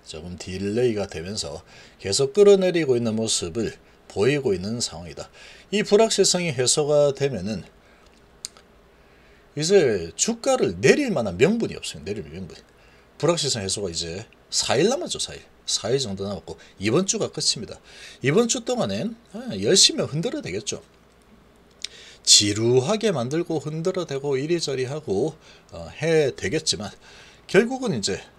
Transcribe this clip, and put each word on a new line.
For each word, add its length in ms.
조금 320
딜레이가 680
되면서 560
계속 340
끌어내리고 640
있는 200
모습을 600
보이고 460
있는 260
상황이다. 500
이 120
불확실성이 680
해소가 640
되면은 480
이제 600
주가를 640
내릴 320
만한 260
명분이 380
없어요. 280
내릴 200
명분이. 360
불확실성 440
해소가 280
이제 360
사 260
일 140
남았죠. 300
사 140
일. 80
사 240
일 100
정도 280
남았고 300
이번 260
주가 240
끝입니다. 500
이번 260
주 180
동안엔, 500
아, 160
열심히 420
흔들어야 380
되겠죠. 400
지루하게 880
만들고 480
흔들어대고 800
이리저리 480
하고, 500
어, 180
해야 300
되겠지만 600
결국은 500
이제 240